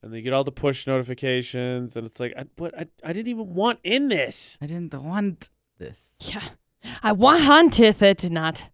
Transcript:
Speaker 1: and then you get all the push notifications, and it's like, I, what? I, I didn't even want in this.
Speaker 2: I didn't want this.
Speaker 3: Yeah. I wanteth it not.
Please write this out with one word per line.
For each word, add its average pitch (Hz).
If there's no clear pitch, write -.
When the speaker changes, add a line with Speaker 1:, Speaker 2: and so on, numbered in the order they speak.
Speaker 1:
and 110
then 113
you 113
get 127
all 135
the 135
push -
notifications, 127
and 113
it's -
like, 123
I, 131
what? 165
I, 160
I 165
didn't 220
even 220
want 220
in 269
this. 147
Speaker 2:
I 147
didn't 165
want 175
this. -
Speaker 3:
Yeah. -
I 214
wanteth 277
it 196
not. 160